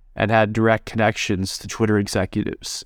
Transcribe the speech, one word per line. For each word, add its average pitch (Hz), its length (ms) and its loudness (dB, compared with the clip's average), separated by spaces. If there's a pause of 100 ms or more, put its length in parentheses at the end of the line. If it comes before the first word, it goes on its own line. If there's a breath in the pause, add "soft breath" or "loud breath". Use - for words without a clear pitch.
(200)
and 104 100 2
had 110 220 4
direct 110 320 2
connections 107 720 -2
to - 100 -12
Twitter 107 320 0
executives - 880 -4